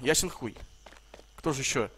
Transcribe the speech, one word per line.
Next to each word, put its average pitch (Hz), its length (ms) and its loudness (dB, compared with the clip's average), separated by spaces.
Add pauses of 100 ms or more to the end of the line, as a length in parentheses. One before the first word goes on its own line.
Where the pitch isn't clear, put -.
ясен 156 280 4
хуй. 117 260 -6 (800)
Кто - 140 0
же 135 100 -2
ещё? 117 360 0